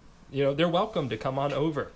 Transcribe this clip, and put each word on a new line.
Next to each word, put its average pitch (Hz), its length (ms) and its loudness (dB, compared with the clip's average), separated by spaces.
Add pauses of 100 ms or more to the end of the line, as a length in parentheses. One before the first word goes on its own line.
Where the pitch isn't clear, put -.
(320)
you 139 120 0
know, 139 100 4
they're 165 160 2
welcome 170 400 0
to 113 80 -2
come 135 200 -4
on 143 140 0
over 139 440 -2